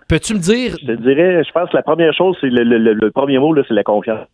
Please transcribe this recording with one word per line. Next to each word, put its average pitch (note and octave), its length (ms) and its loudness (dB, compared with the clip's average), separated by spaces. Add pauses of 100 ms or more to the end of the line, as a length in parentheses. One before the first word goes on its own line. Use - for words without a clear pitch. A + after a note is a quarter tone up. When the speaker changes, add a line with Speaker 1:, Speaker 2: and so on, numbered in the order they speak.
Speaker 1:
Peux-tu E3 260 0
me G3 60 -2
dire A3+ 400 0
Speaker 2:
Je C#3 60 -18
te A2 140 -2
dirais, D#3 440 2
je - 80 -16
pense F3 180 -2
que D#3 60 -2
la B2+ 80 -2
première D#3+ 280 2
chose, F3+ 280 0
c'est C#3 80 0
le, B2 160 0
le, A#2 140 2
le, A2+ 160 4
le G#2+ 180 0
premier C#3 260 0
mot, D#3 160 2
là, C#3+ 140 2
c'est A2+ 60 -2
la G2+ 100 0
confiance. G#2+ 500 -4